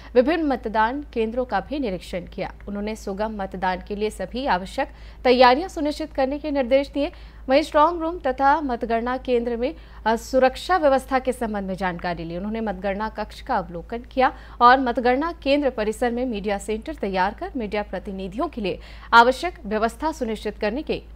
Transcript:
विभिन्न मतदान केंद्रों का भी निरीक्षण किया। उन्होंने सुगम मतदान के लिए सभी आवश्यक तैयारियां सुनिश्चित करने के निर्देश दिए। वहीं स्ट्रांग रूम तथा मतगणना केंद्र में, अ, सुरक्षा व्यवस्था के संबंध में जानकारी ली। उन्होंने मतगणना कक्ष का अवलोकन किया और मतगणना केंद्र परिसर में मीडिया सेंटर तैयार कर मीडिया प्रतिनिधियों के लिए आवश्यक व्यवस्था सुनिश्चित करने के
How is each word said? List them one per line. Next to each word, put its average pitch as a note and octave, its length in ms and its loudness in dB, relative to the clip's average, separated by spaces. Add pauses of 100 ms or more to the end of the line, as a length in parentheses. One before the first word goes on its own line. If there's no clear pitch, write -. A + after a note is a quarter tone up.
(160)
विभिन्न D4+ 280 4
मतदान A#3 720 0
केंद्रों A#3 320 -2
का G#3 140 -2
भी B3+ 200 -6
निरीक्षण F#3 400 -6
किया। - 320 -8 (160)
उन्होंने G#3 280 -6
सुगम G#3 480 -6
मतदान F#3 440 -4
के G#3 80 -8
लिए G#3 140 -2
सभी A3 360 -8
आवश्यक G3 440 -2 (340)
तैयारियां B3+ 460 8
सुनिश्चित D4 440 -4
करने C#4 260 0
के D4+ 120 -6
निर्देश C#4 380 2
दिए। D4 220 -2 (380)
वहीं C#4 120 6
स्ट्रांग D#4+ 400 4
रूम E4 180 -4
तथा C#4 420 2
मतगणना A#3+ 560 -2
केंद्र A#3+ 400 -2
में, C4 180 -4 (300)
अ, A3 100 4
सुरक्षा B3+ 640 2
व्यवस्था C4+ 420 2
के B3+ 140 -2
संबंध G#3+ 300 -6
में F#3+ 120 -6
जानकारी F3 480 -4
ली। E3+ 140 -8
उन्होंने G#3+ 240 -6
मतगणना G3+ 480 -4
कक्ष G#3+ 320 -10
का B3+ 140 -2
अवलोकन F3 440 -6
किया B3+ 340 0 (280)
और B3 180 10
मतगणना B3+ 520 2
केंद्र C#4+ 380 2
परिसर A3+ 420 -2
में A#3+ 140 -2
मीडिया G3+ 320 -2
सेंटर A3 380 -6
तैयार F#3+ 380 0
कर F#4 240 -10
मीडिया G#3 260 -4
प्रतिनिधियों F#3+ 640 -6
के B3+ 140 -10
लिए F#3 180 -4 (340)
आवश्यक B3+ 520 6
व्यवस्था A3+ 460 -2
सुनिश्चित A3 480 -6
करने A3 220 -4
के G#3+ 220 -6 (120)